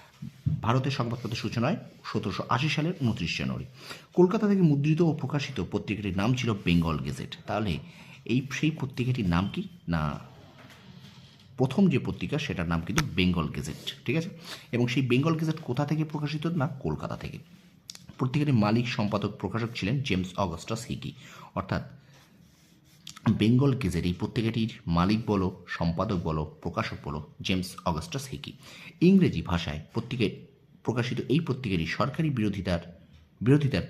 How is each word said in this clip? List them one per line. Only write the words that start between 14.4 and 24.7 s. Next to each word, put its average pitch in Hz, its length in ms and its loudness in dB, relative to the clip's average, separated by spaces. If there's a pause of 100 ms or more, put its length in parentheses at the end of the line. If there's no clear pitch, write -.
এবং 120 160 2
সেই 131 160 2
বেঙ্গল 135 320 4
গেজেট 156 280 -2
কোথা - 220 -2
থেকে 156 180 0
প্রকাশিত? 151 440 -4
না, 165 200 0
কলকাতা - 500 -4
থেকে। - 200 -10 (840)
পত্রিকাটির 143 340 2
মালিক, 110 340 4
সম্পাদক, 104 520 0
প্রকাশক 113 360 -2
ছিলেন 123 260 0
জেমস 92 360 0
অগাস্টাস 98 480 -4
হিকি। - 280 -8 (420)
অর্থাৎ - 280 -2 (1600)
বেঙ্গল 123 380 6
গেজেট, 87 280 0
এই 87 140 2
পত্রিকাটির 113 520 0 (160)